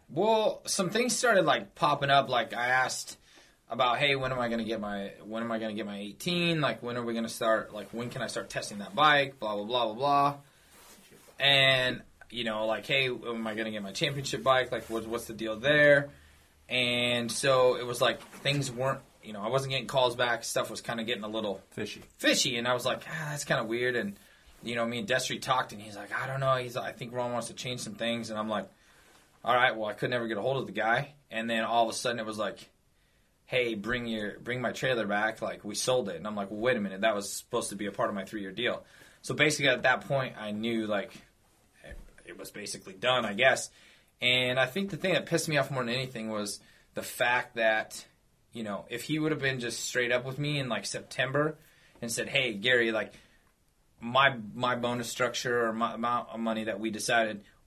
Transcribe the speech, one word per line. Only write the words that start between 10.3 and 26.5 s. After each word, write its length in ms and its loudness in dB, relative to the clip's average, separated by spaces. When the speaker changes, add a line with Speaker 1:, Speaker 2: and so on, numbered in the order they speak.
Speaker 1:
And, 600 4
you 140 -6
know, 220 0
like, 200 -2
"Hey, 240 2
when 260 -6
am 100 -6
I 80 -4
gonna 180 -4
get 100 -6
my 100 -8
championship 520 -4
bike? 260 4
Like, 180 -4
what's, 180 -4
what's 200 -4
the 80 -10
deal 220 -4
there?" 540 6
And 600 0
so 460 6
it 100 -4
was 140 -2
like, 200 4
things 300 0
weren't, 280 -2
you 100 -14
know, 100 -10
I 60 -2
wasn't 240 0
getting 160 -4
calls 280 4
back. 280 0
Stuff 260 -2
was 100 -10
kinda 220 -6
getting 220 -4
a 40 -6
little 320 -4
Speaker 2:
Fishy. 320 -8
Speaker 1:
fishy. 400 2
And 100 -2
I 60 2
was 120 -2
like, 220 -2
"Ah, 220 -6
that's 140 -6
kinda 200 0
weird." 320 0
And, 200 -2
you 120 -6
know, 120 0
me 140 -4
and 80 -6
Destry 340 0
talked, 300 0
and 100 -14
he's 140 -16
like, 200 -12
"I 120 -4
don't 120 -4
know." 160 4